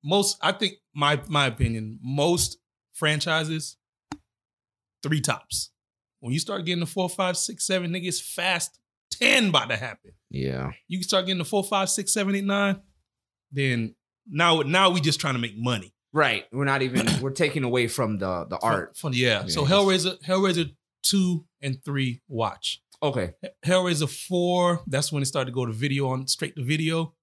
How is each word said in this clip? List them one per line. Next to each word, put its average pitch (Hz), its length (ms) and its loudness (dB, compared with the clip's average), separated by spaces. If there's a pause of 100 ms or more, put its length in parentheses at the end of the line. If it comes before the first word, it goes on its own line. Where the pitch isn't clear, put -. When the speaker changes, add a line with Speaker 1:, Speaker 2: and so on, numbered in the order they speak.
Speaker 1:
Most, 190 380 2
I 151 100 4
think, 196 240 -2 (180)
my, 147 340 2
my 143 200 2
opinion, 110 560 -2
most 143 540 2 (360)
franchises, 156 840 -2 (1300)
three 147 180 0
tops. - 500 -4 (480)
When 123 140 -6
you 143 60 0
start 196 260 -6
getting 170 180 -2
to - 80 -6
four, 180 180 -2
five, 185 280 -2
six, - 280 -6
seven, 180 260 -2
nigga, 180 160 -6
it's 175 120 -4
Fast 175 600 -4 (300)
Ten 240 400 4
about 127 200 2
to 113 80 -2
happen. 107 340 -10 (180)
Speaker 2:
Yeah. 65 420 -4 (160)
Speaker 1:
You 180 120 -4
can 180 80 -6
start 185 180 2
getting 185 140 -2
to 165 100 -4
four, 196 140 2
five, 196 260 0
six, - 240 -2
seven, 196 220 2
eight, 196 80 -2
nine, 196 380 0 (720)
then 131 440 0 (340)
now, 165 320 4
now 180 280 4
we 180 100 2
just 147 200 2
trying 139 160 -2
to 120 40 -2
make 107 180 -6
money. 113 360 -2 (200)
Speaker 2:
Right. 135 380 2
We're 135 140 -2
not 135 160 2
even, 127 320 0
Speaker 1:
<clears throat> 135 80 0
Speaker 2:
we're 135 100 -2
taking 143 320 0
away 123 240 2
from 110 300 0
the, 92 320 -2
the - 100 -6
Speaker 1:
From, 113 100 0
Speaker 2:
art. 98 280 -2
Speaker 1:
from, 147 160 -4
yeah. 120 300 4
Speaker 2:
Yeah, - 40 -6
Speaker 1:
So 143 160 0
Speaker 2:
I 135 60 4
guess. 196 80 6
Speaker 1:
Hellraiser, 185 460 2
Hellraiser 180 520 0 (280)
two 180 420 2 (160)
and 135 220 -6
three, 135 440 -2
watch. - 540 -4 (200)
Speaker 2:
Okay. 120 400 -2
Speaker 1:
He-, - 80 -12 (160)
Hellraiser 170 440 2 (180)
four, 175 600 2
that's 143 240 -2
when 147 120 -2
it 131 40 0
started 131 240 -2
to 120 40 -6
go 127 100 0
to 113 80 -2
video 139 360 -2
on, 131 180 -4
straight - 300 -4
to 143 60 -6
video. 160 600 0